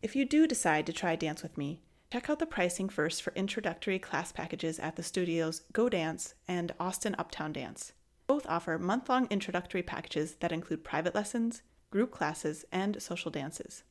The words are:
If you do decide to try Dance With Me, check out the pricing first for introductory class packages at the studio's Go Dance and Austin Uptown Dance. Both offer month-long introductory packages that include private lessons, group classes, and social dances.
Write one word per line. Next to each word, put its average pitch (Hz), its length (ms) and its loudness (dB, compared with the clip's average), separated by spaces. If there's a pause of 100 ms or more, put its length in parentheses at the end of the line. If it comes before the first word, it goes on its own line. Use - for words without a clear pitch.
If 220 160 -4
you 269 80 4
do 302 220 8
decide 160 400 4
to 165 60 -2
try 165 240 0
Dance 156 260 -2
With - 160 -8
Me, 147 240 -4 (280)
check 247 200 -2
out 302 80 2
the 320 80 2
pricing 190 420 0
first 165 320 0
for - 140 -4
introductory 190 640 -2
class 170 340 -4
packages 160 460 -4
at 160 180 -4
the 170 60 -8
studio's 165 600 0 (100)
Go 240 180 4
Dance 165 440 -2 (140)
and 175 320 0
Austin 185 380 0
Uptown 156 340 -4
Dance. - 400 -8 (340)
Both 285 220 4
offer 165 300 2
month-long 247 500 2
introductory 180 540 0
packages - 540 -2
that - 160 0
include 175 300 -2
private 170 320 0
lessons, 226 460 0 (300)
group 233 200 2
classes, 156 640 -2
and 196 300 0
social 175 280 -4
dances. - 600 -8